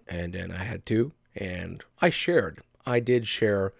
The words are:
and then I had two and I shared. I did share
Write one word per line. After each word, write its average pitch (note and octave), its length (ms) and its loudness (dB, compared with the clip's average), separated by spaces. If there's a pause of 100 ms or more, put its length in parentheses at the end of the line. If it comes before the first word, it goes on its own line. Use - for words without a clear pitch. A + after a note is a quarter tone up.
and F2 260 -6
then F2+ 180 -8
I F2+ 140 -8
had G2 200 -8
two A#2 280 2 (220)
and F2+ 480 -8 (180)
I F3 80 6
shared. B2+ 520 0 (240)
I B2 160 2
did A#2 260 2
share G2+ 520 0